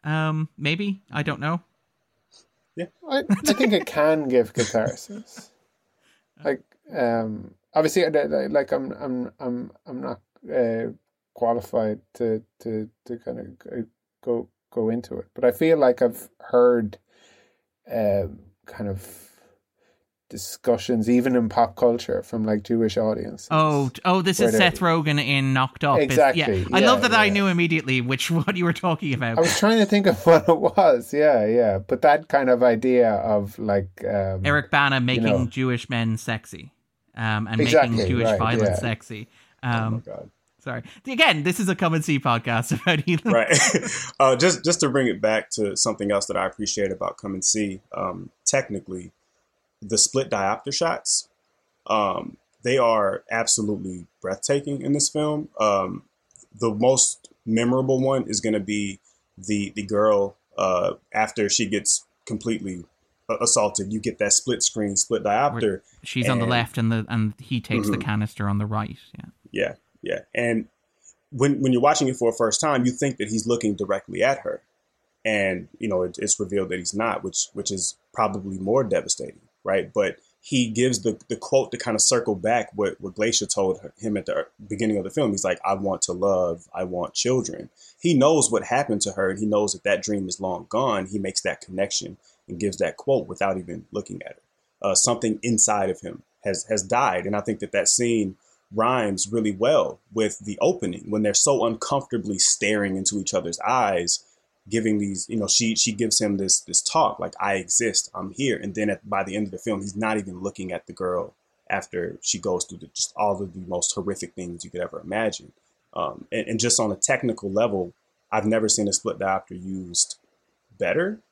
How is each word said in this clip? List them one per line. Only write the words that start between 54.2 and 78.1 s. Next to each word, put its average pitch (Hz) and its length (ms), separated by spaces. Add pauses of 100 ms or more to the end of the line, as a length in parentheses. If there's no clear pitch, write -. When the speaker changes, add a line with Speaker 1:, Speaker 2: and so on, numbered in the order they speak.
Speaker 2:
breathtaking 139 600
in 139 120
this 143 140
film. 151 420 (100)
Um, 98 420 (580)
the 113 140
most 123 560 (160)
memorable 127 540
one 131 280
is 104 140
gonna 107 180
be 101 400 (380)
the, 101 380
the 107 80
girl, 101 520 (220)
uh, 92 360 (200)
after 107 340
she 104 200
gets - 380 (200)
completely 98 600 (440)
a-, 139 60
assaulted. 104 580
You 110 60
get 107 180
that - 160
split - 300
screen, 104 320
split - 280
diopter. 117 380
Speaker 1:
Where 101 220 (200)
she's 123 240
on 123 120
the 117 60
Speaker 2:
And 117 60
Speaker 1:
left 120 280
and 113 120
the, 110 160
and 110 320
he 123 220
takes 117 260
the 101 100
Speaker 2:
Mm-hmm. 95 40
Speaker 1:
canister 107 480
on 101 80
the 104 80
right. 107 320 (180)
Yeah. - 100 (260)
Speaker 2:
Yeah, - 220 (280)
yeah. - 180 (140)
And 117 340 (640)
when, 139 300
when 131 100
you're 123 120
watching 147 240
it 127 80
for 117 140
a 113 40
first 110 260
time, 143 260
you 123 60
think 135 260
that 107 100
he's 107 180
looking 117 300
directly 95 480
at 135 160
her. - 220 (640)
And, 98 440 (100)
you 113 100
know, 92 140
it, 90 180
it's 101 200
revealed 95 300
that 90 100
he's 87 160
not, 110 280
which, - 300
which - 180
is 92 240 (180)